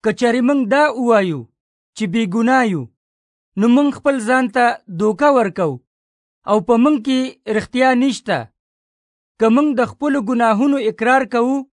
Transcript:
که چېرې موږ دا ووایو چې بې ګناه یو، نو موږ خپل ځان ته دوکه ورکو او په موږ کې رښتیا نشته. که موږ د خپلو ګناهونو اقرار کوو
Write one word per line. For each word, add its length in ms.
که 80
چېرې 360
موږ 140
دا 120
ووایو 560
چې 100
بې 160
ګناه 380
یو، 120
نو 100
موږ 300
خپل 180
ځان 180
ته 100
دوکه 320
ورکو 400
او 100
په 160
موږ 220
کې 140
رښتیا 340
نشته. 400
که 160
موږ 120
د 20
خپلو 280
ګناهونو 480
اقرار 340
کوو 240